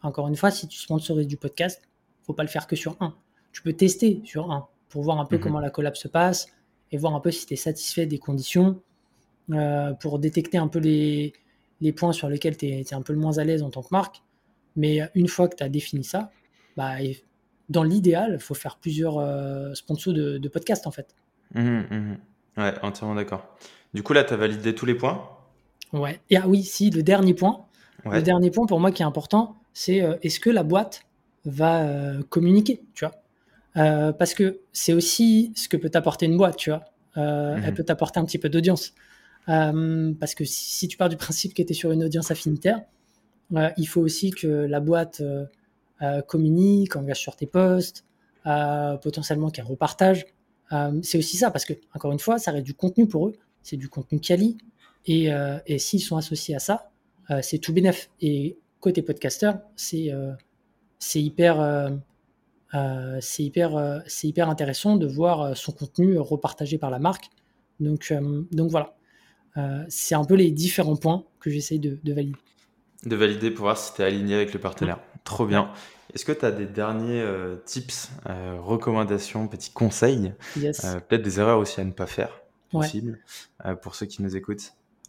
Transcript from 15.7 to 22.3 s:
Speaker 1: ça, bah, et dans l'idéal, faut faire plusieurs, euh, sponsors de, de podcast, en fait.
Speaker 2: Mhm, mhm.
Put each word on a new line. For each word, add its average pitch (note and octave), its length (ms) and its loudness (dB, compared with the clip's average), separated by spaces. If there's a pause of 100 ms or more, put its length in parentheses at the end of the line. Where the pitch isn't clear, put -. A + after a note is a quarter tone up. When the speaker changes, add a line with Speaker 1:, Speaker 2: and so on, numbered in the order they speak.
Speaker 1:
ça, G#3 260 -6 (460)
bah, C3+ 260 -6
et C3+ 220 -6 (440)
dans D#3+ 140 2
l'idéal, F3+ 560 4
faut - 160 -8
faire - 240 -12
plusieurs, D#3 400 -2
euh, C#3 560 -4
sponsors - 380 -4
de, C#3+ 260 -2
de C#3 100 -6
podcast, - 380 -2
en D3 60 -8
fait. - 220 -16 (400)
Speaker 2:
Mhm, A#2 360 2
mhm. G#2 280 -4 (380)